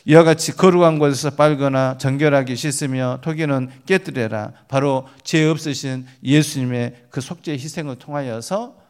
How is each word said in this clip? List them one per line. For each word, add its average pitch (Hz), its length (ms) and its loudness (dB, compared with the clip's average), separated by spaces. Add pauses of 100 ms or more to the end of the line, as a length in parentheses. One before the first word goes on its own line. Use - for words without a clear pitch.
"이와 160 180 8
같이 160 320 2
거룩한 175 440 4
곳에서 143 320 0
빨거나 135 680 0
정결하게 135 580 0
씻으며 131 680 -4
토기는 147 480 -4 (160)
깨뜨려라." 127 680 -2 (140)
바로 135 400 0 (160)
죄 160 220 2
없으신 143 600 -4 (180)
예수님의 127 840 0
그 135 120 -8
속죄 165 320 -10
희생을 143 440 -10
통하여서, 147 800 -8 (120)